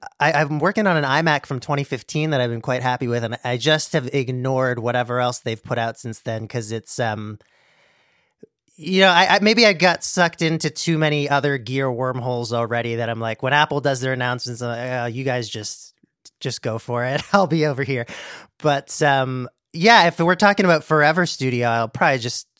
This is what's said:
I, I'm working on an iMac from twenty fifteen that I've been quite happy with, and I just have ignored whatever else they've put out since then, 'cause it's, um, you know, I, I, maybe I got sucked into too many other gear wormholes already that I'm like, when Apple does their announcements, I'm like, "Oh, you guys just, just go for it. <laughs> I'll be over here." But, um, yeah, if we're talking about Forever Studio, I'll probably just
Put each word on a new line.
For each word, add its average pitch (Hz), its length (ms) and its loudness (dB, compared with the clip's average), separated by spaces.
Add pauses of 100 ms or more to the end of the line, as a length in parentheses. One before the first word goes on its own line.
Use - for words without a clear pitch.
(200)
I, 151 140 2
I'm 147 260 0
working 202 280 0
on 175 80 2
an 147 80 2
iMac 147 420 2
from 131 140 -6
twenty 143 240 -2
fifteen 151 460 -4
that 135 120 0
I've 120 80 0
been 117 120 -6
quite 127 220 -2
happy 127 240 0
with, 120 160 -2
and 113 200 -6
I 123 140 -2
just 156 360 0
have 131 200 -2
ignored 127 680 -2
whatever 123 400 -2
else 123 200 -2
they've 113 220 -8
put 120 160 -6
out 113 220 -4
since 113 200 -10
then, 113 280 -8
'cause 110 240 -8
it's, 113 280 -8
um, 107 400 -4 (1400)
you 185 260 0
know, 190 80 8
I, 180 280 6
I, - 40 0
maybe 220 240 6
I 208 80 6
got 170 300 2
sucked 170 400 0
into 160 260 0
too 160 300 -2
many 147 280 0
other 139 300 2
gear 131 340 -2
wormholes 123 640 -4
already 117 420 -2
that 117 140 -2
I'm 113 100 -4
like, 113 220 -4
when 135 120 2
Apple 143 280 4
does 131 200 0
their 131 120 -2
announcements, 123 480 -4
I'm 120 80 -4
like, 123 320 -6
"Oh, 120 60 -4
you 120 160 -6
guys 123 260 -4
just, - 460 -12 (440)
just - 220 -8
go 113 160 -4
for 120 260 -4
it. 135 240 -4
<laughs> - 60 0
I'll 196 140 4
be 151 180 0
over 139 180 -2
here." 123 220 -4 (540)
But, 143 420 -2
um, 131 480 2 (240)
yeah, 185 340 6
if 165 120 0
we're 175 160 4
talking 202 300 4
about 160 180 4
Forever 156 420 4
Studio, 120 420 -2
I'll 117 220 0
probably 143 300 2
just - 280 -8 (120)